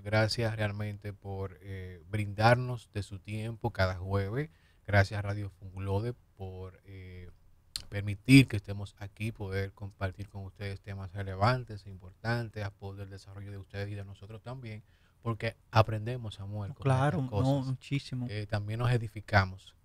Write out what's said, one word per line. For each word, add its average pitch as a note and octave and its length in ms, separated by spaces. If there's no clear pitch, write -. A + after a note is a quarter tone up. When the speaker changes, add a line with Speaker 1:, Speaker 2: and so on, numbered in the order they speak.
Speaker 1:
Gracias A2 520
realmente G#2 580
por, G2 480
eh, F#2 480
brindarnos A2 840
de G#2 100
su F#2+ 160
tiempo G#2+ 520
cada F#2 240
jueves. G2 540
Gracias G2+ 320
a - 20
Radio G2+ 280
Funglode G2 540
por, F#2 480
eh, F#2 440
permitir G#2 580
que G#2+ 100
estemos G2+ 420
aquí, G#2+ 320
poder G2 420
compartir G2 560
con G2 160
ustedes G2 360
temas G2 320
relevantes G2+ 720
e G2 40
importantes G#2+ 760
a G2 80
pos G2 260
del G2 120
desarrollo G2 420
de G2+ 60
ustedes G2+ 320
y G#2 60
de G2+ 100
nosotros G2+ 360
también, A#2 400
porque A2+ 340
aprendemos, A2 640
Samuel, G2+ 380
con - 100
Speaker 2:
Claro, C3+ 360
Speaker 1:
estas C3 120
cosas. C3 220
Speaker 2:
no, C#3+ 100
muchísimo. C3 640
Speaker 1:
Eh, G#2 200
también G#2+ 300
nos B2 120
edificamos, G2+ 920